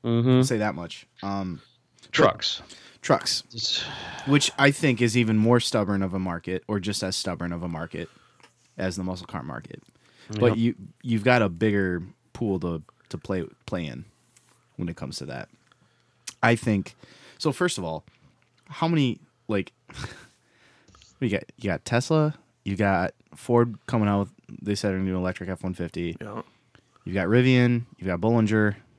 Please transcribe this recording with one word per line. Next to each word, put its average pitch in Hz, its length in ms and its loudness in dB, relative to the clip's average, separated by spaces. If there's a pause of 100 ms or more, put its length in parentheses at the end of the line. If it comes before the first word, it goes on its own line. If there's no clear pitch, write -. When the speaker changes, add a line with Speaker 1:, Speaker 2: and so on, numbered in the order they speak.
Speaker 1:
Mm-hmm. 117 260 2
Speaker 2:
I'll 127 140 6
say 131 140 0
that 107 180 0
much. - 320 -12 (160)
Um, 98 360 -6 (440)
but - 80 -20
Speaker 1:
Trucks. - 500 2 (400)
Speaker 2:
Trucks, - 420 0 (100)
Speaker 1:
It's - 300 -4 (420)
Speaker 2:
which 143 320 4
I 139 140 8
think 127 300 0
is 117 160 2
even 110 200 4
more 117 220 6
stubborn 101 440 0
of 90 100 -4
a 95 60 -4
market, 92 480 -4
or 104 120 -2
just 101 240 -4
as 92 120 -4
stubborn 87 380 -6
of 85 100 -6
a 90 40 -6
market 82 420 -8 (680)
as 92 180 -4
the 95 80 -6
muscle 92 240 -8
car 76 160 -10
market. - 380 -12 (480)
But 107 200 2
Speaker 1:
Yep. 110 80 2
Speaker 2:
you, 117 180 2 (260)
you've 113 220 0
got 123 180 6
a 101 80 2
bigger 92 540 0 (300)
pool 98 260 -2
to, 85 240 -4 (260)
to - 80 -10
play, 92 260 -4 (220)
play 87 220 -6
in 64 180 -12 (680)
when 87 140 -6
it 80 60 -10
comes 69 220 -10
to 71 80 -10
that. 65 240 -12 (960)
I 117 120 6
think 107 400 -2 (420)
so. 80 140 0
First - 260 -2
of 95 60 -8
all, 80 200 -6 (680)
how - 180 -2
many, 147 320 2 (280)
like, 101 260 -2 (160)
<laughs> - 1300 -20
you 123 100 0
got, 101 140 -2 (140)
you 101 120 -4
got 82 160 -4
Tesla, 151 500 2 (280)
you 98 120 -4
got 95 380 2 (220)
Ford 120 420 2 (100)
coming 110 200 0
out 101 120 2
with, 98 100 -2 (320)
they 101 140 -2
said, 98 180 -2
a 92 60 -2
new 95 180 -2
electric 92 320 -4
F 92 140 -8
one 92 100 -4
fifty. 85 480 -6
Speaker 3:
Yeah. 107 200 -10 (640)
Speaker 2:
You've 90 100 -6
got 92 120 0
Rivian, 123 580 4 (120)
you've 92 100 -8
got 95 140 0
Bollinger. 110 540 4 (240)